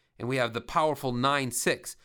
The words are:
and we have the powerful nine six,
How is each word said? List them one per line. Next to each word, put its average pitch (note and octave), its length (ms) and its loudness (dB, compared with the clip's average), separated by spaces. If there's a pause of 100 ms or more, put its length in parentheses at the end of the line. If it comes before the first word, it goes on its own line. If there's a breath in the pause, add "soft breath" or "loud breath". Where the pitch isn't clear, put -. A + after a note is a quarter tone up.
(180)
and A2+ 120 -4
we C3+ 60 0
have A#2 180 0
the A#2 80 -4
powerful D3+ 500 0
nine C3+ 380 2
six, - 540 -2